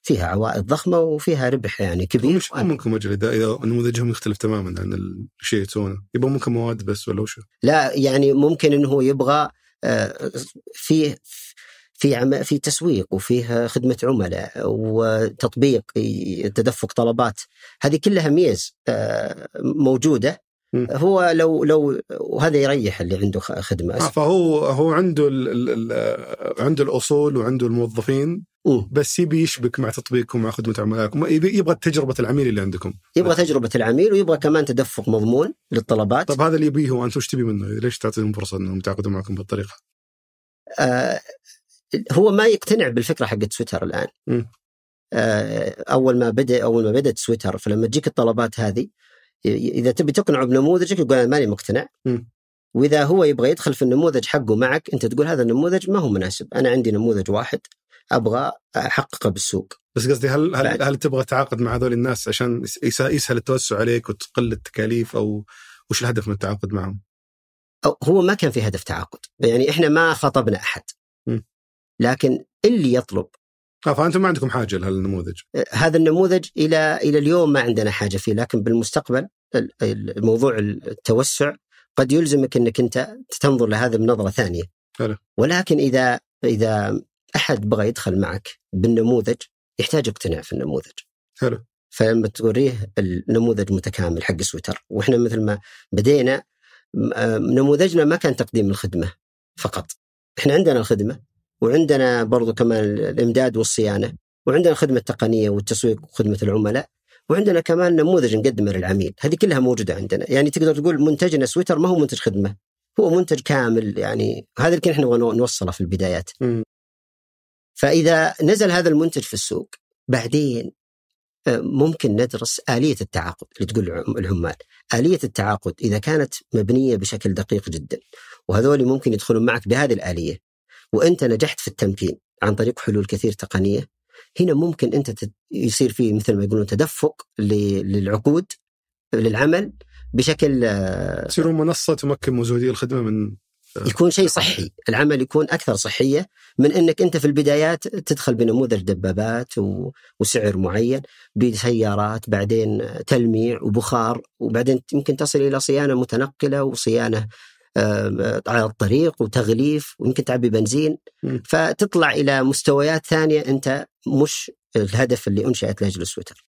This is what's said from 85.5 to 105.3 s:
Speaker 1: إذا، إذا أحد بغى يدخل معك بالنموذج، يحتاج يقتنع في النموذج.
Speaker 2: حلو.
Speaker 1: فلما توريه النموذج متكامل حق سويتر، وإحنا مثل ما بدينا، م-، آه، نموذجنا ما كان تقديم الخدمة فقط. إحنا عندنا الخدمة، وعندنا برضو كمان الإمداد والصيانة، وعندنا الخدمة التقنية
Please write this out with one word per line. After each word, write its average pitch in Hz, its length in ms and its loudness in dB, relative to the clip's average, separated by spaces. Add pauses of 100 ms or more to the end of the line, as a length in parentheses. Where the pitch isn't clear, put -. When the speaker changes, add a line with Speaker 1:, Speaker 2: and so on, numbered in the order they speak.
Speaker 1:
إذا، 127 420 2 (240)
إذا 107 580 0 (340)
أحد 107 320 -2
بغى 107 200 2
يدخل 98 320 -2
معك - 280 -4 (240)
بالنموذج، 113 640 2 (420)
يحتاج 139 300 -2
يقتنع 85 320 -6
في - 120 -12
النموذج. 67 400 -6 (480)
Speaker 2:
حلو. 117 240 -2 (260)
Speaker 1:
فلما 113 380 2
توريه 113 680 -2
النموذج 101 760 0
متكامل 87 520 -2
حق 87 180 -2
سويتر، - 480 -8
وإحنا 107 260 2
مثل 117 240 0
ما 104 180 -2 (340)
بدينا، 131 500 2 (520)
م-، 113 180 -2
آه، 113 260 -2
نموذجنا 147 640 2
ما 160 120 2
كان 151 200 0
تقديم 110 340 0
الخدمة 92 420 -4 (460)
فقط. - 280 -6 (520)
إحنا 143 160 2
عندنا 160 240 4
الخدمة، 107 420 0 (400)
وعندنا 131 640 4
برضو 113 300 2
كمان 113 300 2
الإمداد 113 720 0
والصيانة، 107 560 0 (340)
وعندنا 170 260 4
الخدمة 135 260 2
التقنية 110 520 0